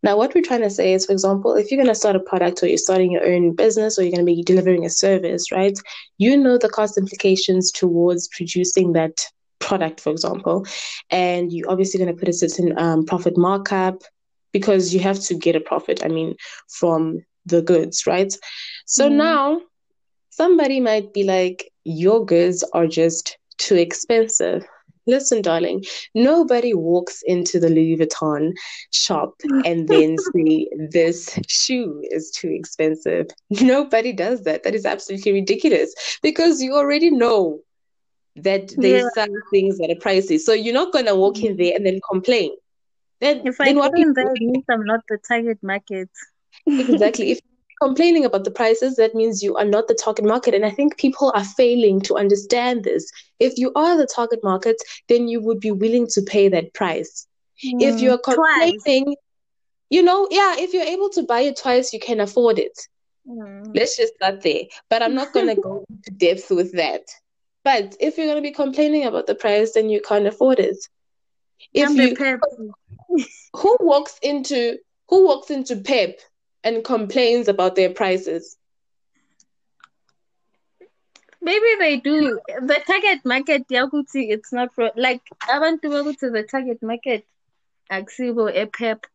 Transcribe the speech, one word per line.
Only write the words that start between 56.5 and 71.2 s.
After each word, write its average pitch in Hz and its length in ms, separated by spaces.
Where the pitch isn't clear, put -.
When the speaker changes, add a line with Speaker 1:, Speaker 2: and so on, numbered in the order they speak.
Speaker 1:
price. - 520
If 247 320
Speaker 2:
Mm, 226 60
Speaker 1:
you're 247 180
Speaker 2:
twice. 254 160
Speaker 1:
complaining, 277 320
you 349 140
know, 381 260
yeah, 370 280
if 359 160
you're 359 100
able 392 160
to 349 120
buy 240 180
it 277 160
twice, 254 360
you 226 80
can 226 180
afford 220 400
it. - 180
Speaker 2:
Mm. 208 460
Speaker 1:
Let's 214 220
just 226 200
start 196 260
there. 156 220
But 226 140
I'm 262 120
not 277 180
gonna 226 220
Speaker 2:
<laughs> 403 140
Speaker 1:
go 392 200
into - 220
depth 190 400
with 185 220
that. 151 300
But 214 360
if 302 180
you're 311 100
gonna 302 140
be 285 100
complaining 294 540
about - 220
the 208 80
price, 214 380
then 220 160
you 208 120
can't 208 260
afford 254 320
it. 196 180